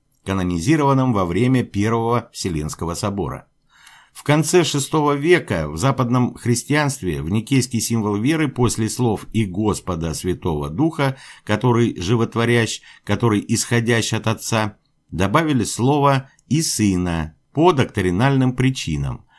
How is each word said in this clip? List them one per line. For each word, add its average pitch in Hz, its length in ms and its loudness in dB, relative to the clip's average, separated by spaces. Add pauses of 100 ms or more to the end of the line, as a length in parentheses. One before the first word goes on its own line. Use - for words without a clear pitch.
(240)
канонизированным 120 880 0
во 95 140 2
время 120 360 2
Первого 113 680 0
Вселенского 80 640 -4
собора. 85 540 -6 (640)
В - 120 -18
конце 156 380 2
шестого 147 520 0
века 139 560 0
в 80 80 -8
западном 123 560 0
христианстве 120 880 -2
в 80 80 -6
никейский 113 500 0
символ 104 360 -2
веры 147 320 0
после 110 420 0
слов 113 420 -2
«и 110 140 0
Господа 87 680 -4
Святого 76 560 -4
Духа», 135 480 0 (280)
который 113 540 2
животворящ, 113 840 0 (220)
который 104 440 2
исходящ 113 640 0
от 110 140 -2
Отца, 110 500 -2 (340)
добавили 110 540 0
слово 139 640 2 (180)
«и 147 140 0
Сына» 90 760 0 (180)
по 170 180 4
доктринальным 127 840 2
причинам, 80 680 -2 (140)